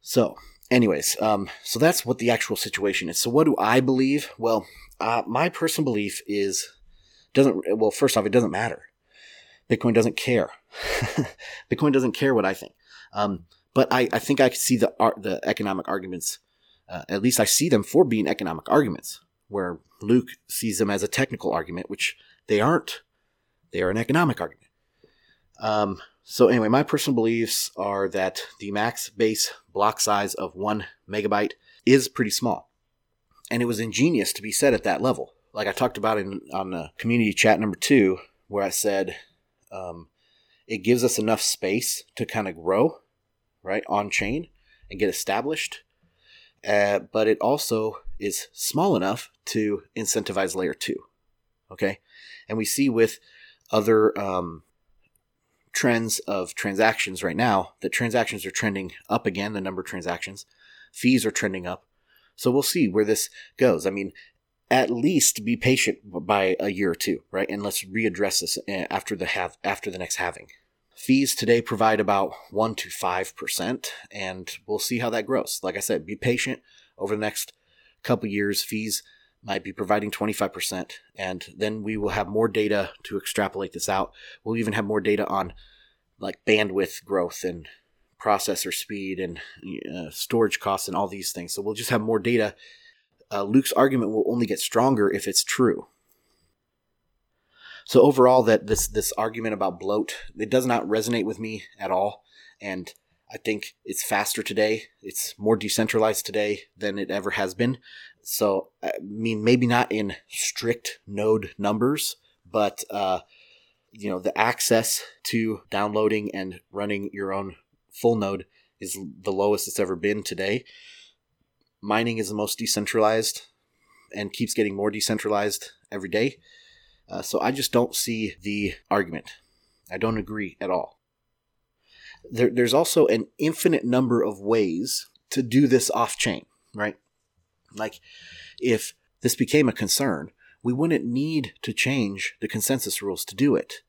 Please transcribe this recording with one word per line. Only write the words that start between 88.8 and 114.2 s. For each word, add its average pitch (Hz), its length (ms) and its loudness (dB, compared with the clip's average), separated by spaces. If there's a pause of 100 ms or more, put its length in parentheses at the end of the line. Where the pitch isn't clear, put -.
and, 85 220 -6 (500)
uh, 82 200 -10
storage 113 500 0
costs 98 260 -2
and 92 80 -6
all 98 140 0
these 95 240 -8
things. 87 220 -8
So 101 80 -6
we'll 104 100 -4
just 113 160 -6
have 113 140 -2
more 110 160 0
data 110 360 0 (800)
uh, 101 100 -2
Luke's 113 300 2
argument 123 400 2
will 110 140 2
only 120 200 0
get 98 140 -2
stronger 113 500 4
if - 180 -2
it's - 160 0
true. - 440 2 (2000)
So 127 160 8
overall, 131 420 8
that 107 220 4
this, 107 200 0
this - 320 -4
argument 113 360 -2
about 95 260 -2
bloat, 101 360 -2 (220)
it 104 120 -4
does 127 160 2
not 120 200 0
resonate 110 380 0
with 107 140 -4
me 110 260 -10 (140)
at 98 120 -4
all. 101 320 -2 (380)
And 92 320 -8 (400)
I - 40 -14
think - 380 -6 (100)
it's - 200 -8
faster 104 380 -2
today. 107 420 0 (180)
It's - 360 -8
more 107 180 2
decentralized 107 720 0
today 104 360 -2 (140)
than 101 220 -6
it 98 120 -6
ever 98 200 -4
has 95 240 -4
been. 123 240 0 (440)
So, 98 460 0 (140)
I 85 100 -4 (100)
mean, 107 400 -4
maybe 123 240 4
not 120 240 2
in 101 240 -2 (140)
strict - 760 -4
node 104 500 0
numbers, 110 600 0 (320)
but, 101 420 0
uh, 95 300 0 (720)
you 104 180 -6
know, 92 100 -4